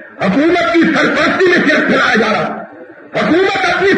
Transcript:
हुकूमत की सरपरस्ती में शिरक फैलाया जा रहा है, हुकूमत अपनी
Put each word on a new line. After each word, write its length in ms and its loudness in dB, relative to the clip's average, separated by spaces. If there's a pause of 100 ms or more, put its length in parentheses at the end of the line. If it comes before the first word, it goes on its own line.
(220)
हुकूमत 520 0
की 100 4
सरपरस्ती 640 0
में 120 2
शिरक 280 0
फैलाया 280 0
जा 160 0
रहा 100 -2
है, 60 -4 (680)
हुकूमत 520 0
अपनी 300 0